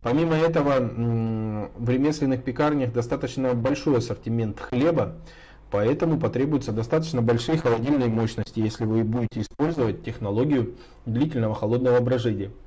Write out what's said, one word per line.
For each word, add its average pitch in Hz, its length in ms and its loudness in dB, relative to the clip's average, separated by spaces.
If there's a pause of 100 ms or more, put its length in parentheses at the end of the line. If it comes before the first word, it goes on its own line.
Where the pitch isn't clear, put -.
Помимо 156 340 2
этого, 156 440 2
м, 113 960 -2
в 120 120 -2
ремесленных 135 540 0
пекарнях 139 500 0
достаточно 127 600 -2
большой 131 440 2
ассортимент 113 640 -2
хлеба, 139 540 0 (540)
поэтому 139 480 2
потребуются 127 540 0
достаточно 123 500 0
большие 120 360 2
холодильные 123 520 2
мощности, 110 500 -2
если 110 260 -2
вы 113 180 2
будете 113 380 -2
использовать 143 640 -2
технологию 117 680 0 (320)
длительного 120 500 0
холодного 123 440 2
брожения. 113 520 0 (160)